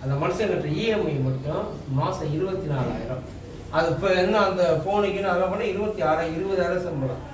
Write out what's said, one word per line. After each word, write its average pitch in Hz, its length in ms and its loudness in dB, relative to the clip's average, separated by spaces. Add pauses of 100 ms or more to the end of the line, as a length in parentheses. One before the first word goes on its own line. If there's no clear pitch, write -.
அந்த 143 220 0
மனுஷன் 185 220 0
கிட்ட 151 200 0
இ 175 180 0
எம் 202 220 2
ஐ 143 60 0
மட்டும் 139 500 -2 (300)
மாசம் 151 400 0
இருபத்தி 185 340 -2
நாலாயிரம். 123 560 -2 (460)
அது 156 200 2
இப்ப 190 240 0
என்ன 190 260 4
அந்த 185 240 4 (220)
போனுக்குன்னு 196 460 2
அதெல்லாம் 185 180 2
பண்ணா 208 160 -2
இருபத்தி 208 360 -2
ஆறாயிரம், 160 340 2
இருபதாயிரம் 180 480 0
சம்பளம். 139 400 -4 (100)